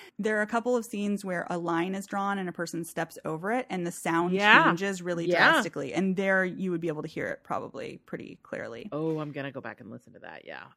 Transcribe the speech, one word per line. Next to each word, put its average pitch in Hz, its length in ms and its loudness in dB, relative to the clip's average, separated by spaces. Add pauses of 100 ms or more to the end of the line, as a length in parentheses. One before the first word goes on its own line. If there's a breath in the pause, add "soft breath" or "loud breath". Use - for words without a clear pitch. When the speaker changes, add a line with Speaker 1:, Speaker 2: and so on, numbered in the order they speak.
(200 loud breath)
Speaker 1:
there 214 180 0
are 208 40 2
a 214 60 -2
couple 233 280 2
of 233 80 2
scenes 202 400 -2
where 180 260 -2
a 180 80 -2
line 170 380 0
is 196 120 -6
drawn 196 320 -2
and 180 100 -4
a - 20 -4
person 170 320 -6
steps 160 400 -6
over 160 300 -4
it 254 160 -2
and 180 180 -2
the 170 60 -4
sound 175 400 2
Speaker 2:
Yeah. 214 320 8
Speaker 1:
changes 185 360 2
really 170 280 -2
Speaker 2:
Yeah. 175 240 6
Speaker 1:
drastically. 160 400 0
And 185 240 0
there 190 260 4
you 185 280 -2
would 170 100 -2
be 170 80 -2
able 151 140 -4
to 160 40 -6
hear 143 200 -6
it - 180 -6
probably - 600 -8
pretty - 380 -12
clearly. 117 480 -10
Speaker 2:
Oh, 156 280 -2
I'm 147 120 -8
gonna 135 220 -8
go - 80 -10
back 110 180 -12
and 120 100 -18
listen - 220 -16
to - 80 -20
that. 80 240 -16
Yeah, 69 200 -14 (140)